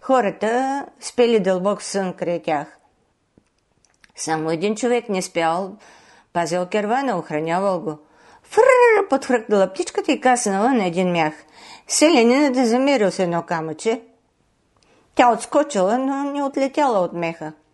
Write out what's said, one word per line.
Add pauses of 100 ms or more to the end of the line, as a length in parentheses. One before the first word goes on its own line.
Хората (140)
спели
дълбок
сън
край
тях. (1400)
Само
един
човек
не
спял, (640)
пазил
кервана,
охранявал
го. (460)
"Фрррр",
подхръкнала
птичката
и
каснала
на
един
мях. (540)
Селянинът
да
замерил
с
едно
камъче. (1120)
Тя
отскочила,
но
не
отлетяла
от
меха. (220)